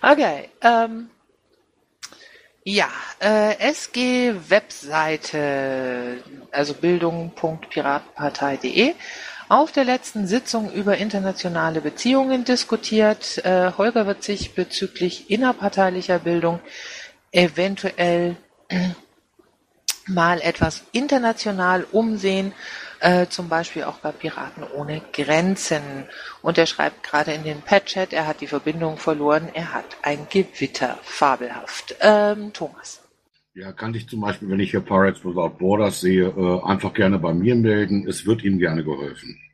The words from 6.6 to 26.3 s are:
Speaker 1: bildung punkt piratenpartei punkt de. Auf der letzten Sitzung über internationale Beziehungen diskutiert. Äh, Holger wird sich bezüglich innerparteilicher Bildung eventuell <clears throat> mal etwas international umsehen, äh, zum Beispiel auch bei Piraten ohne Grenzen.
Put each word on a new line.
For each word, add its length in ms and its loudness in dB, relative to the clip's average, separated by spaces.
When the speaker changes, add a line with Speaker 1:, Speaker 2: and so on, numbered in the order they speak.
Speaker 1:
bildung 640 0
punkt 340 -6
piratenpartei 880 -2
punkt 80 -10
de. 320 2
Auf 240 4
der 120 2
letzten 420 -2
Sitzung 480 -2
über 240 0
internationale 840 -2
Beziehungen 680 2
diskutiert. 1000 0
Äh, 320 4
Holger 300 2
wird 160 -4
sich 320 -6
bezüglich 760 -4
innerparteilicher 880 2
Bildung 420 0
eventuell 1040 0
<clears throat> 1400 -8
mal 340 2
etwas 420 -2
international 1000 0
umsehen, 600 0
äh, 260 6
zum 200 -8
Beispiel 360 -4
auch 160 -8
bei 120 -6
Piraten 520 -10
ohne 400 -8
Grenzen. 960 0